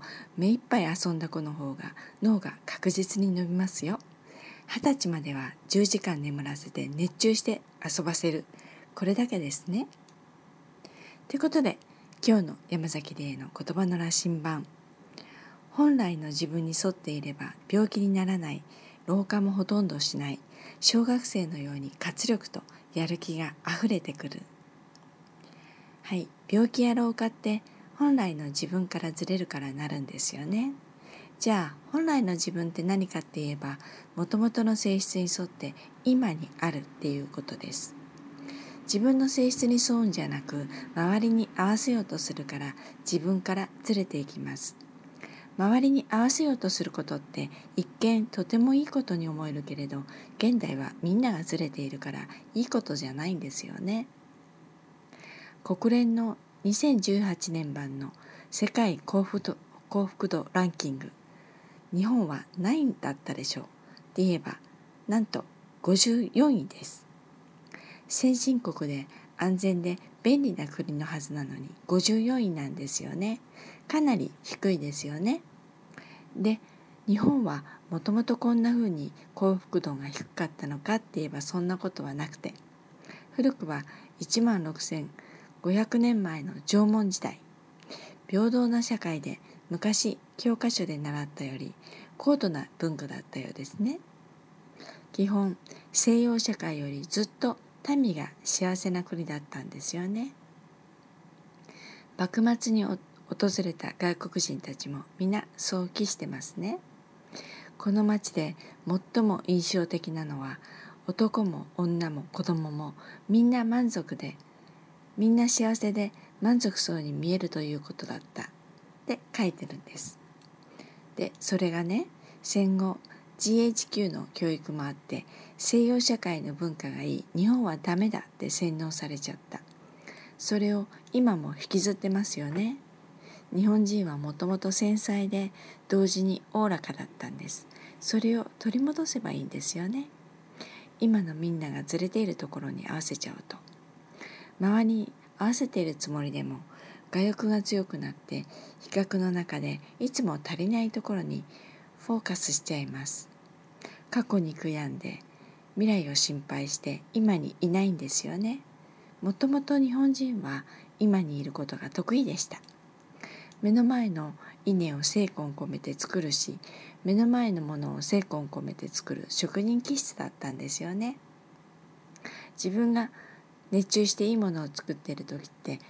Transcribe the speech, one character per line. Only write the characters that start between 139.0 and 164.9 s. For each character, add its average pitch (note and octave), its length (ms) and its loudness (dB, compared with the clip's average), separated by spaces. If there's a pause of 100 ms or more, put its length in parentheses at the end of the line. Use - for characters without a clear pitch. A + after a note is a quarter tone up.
せ C4 140 -2
ば D#3+ 120 -4
い C#3+ 100 -4
い - 20 -6
ん C3+ 60 -8
で C#3+ 120 -6
す - 160 -2
よ F3 100 -4
ね。 C4+ 200 -4 (920)
今 A3 220 6
の D#3+ 140 -4
み E3 140 -2
ん E3 100 0
な D#3 100 -4
が C#3 140 -6
ず D3 140 -2
れ F3+ 120 0
て A3 120 0
い A3 40 2
る F3+ 100 -2
と D3+ 120 -8
こ - 140 -10
ろ C#3 100 -6
に - 160 -10
合 - 80 -4
わ D#3+ 60 -4
せ - 140 -2
ち - 140 -8
ゃ - 40 -12
う - 20 -12 (120)
と。 - 100 -12 (1000)
周 G3+ 200 4
り A3+ 60 4
に A3 260 2 (260)
合 G3 80 0
わ A#3 80 4
せ C4 140 0
て G3 140 -2
い E3 40 2
る D#3 100 -4
つ - 140 -6
も D3 120 -2
り C#3+ 100 -2
で C#3+ 120 -4
も、 C3+ 160 -6 (540)
我 F#3 80 4
欲 G#3+ 280 2
が G#3+ 120 4
強 G3 240 0
く E3+ 120 -10
な C#3 140 -8
っ - 20 -14
て、 - 320 -10 (340)
比 - 100 -20
較 G3 280 0
の F#3 140 2
中 F3 280 -2
で C#3+ 200 -4 (200)
い B3+ 100 -2
つ C4+ 140 -2
も D3+ 200 0
足 E3+ 140 -6
り F3 120 0
な A#3 120 2
い A3+ 80 0
と A3 120 -6
こ G#3 140 -4
ろ F#3 60 -2
に D3 220 -6 (560)
フ - 160 -2
ォ A3+ 40 -2
ー A3 40 -6
カ F#3 120 -4
ス - 160 0
し - 100 0
ち - 120 -6
ゃ D3+ 40 -2
い C#3 100 -4
ま C3+ 180 -8
す。 - 240 -8 (800)
過 A#3+ 140 0
去 G3+ 160 2
に D#3 160 -2
悔 D#3+ 160 -4
や D3+ 160 -4
ん C3+ 120 -6
で、 - 200 -10 (560)
未 G#3 280 4
来 C#3+ 60 -4
を C#3+ 60 -4
心 C#3+ 320 2
配 C#3 200 -4
し C#3+ 100 -4
て、 C#3+ 240 -6 (120)
今 G#3+ 240 4
に D3 240 -4
い F#3 60 2
な F3+ 140 4
い G3 100 4
ん E3+ 60 -2
で C#3 120 -6
す - 180 0
よ D#3+ 100 -4
ね。 A3+ 240 -4 (600)
も G3 120 0
と C4+ 140 0
も C#4 140 2
と C#4+ 180 2
日 C4 140 4
本 C4+ 200 4
人 B3+ 280 -2
は C#3 240 -6 (340)
今 G3+ 220 6
に D3 180 -4
い C#3+ 40 -4
る C#3 80 -6
こ F3+ 140 -6
と - 120 -8
が C#3+ 120 -10
得 F#3 260 -2
意 C4+ 100 4
で F#3+ 120 -4
し - 80 -2
た。 - 140 -14 (1040)
目 G#3 100 4
の A#3+ 120 6
前 A#3+ 260 2
の D3+ 240 -4 (320)
稲 F3 280 2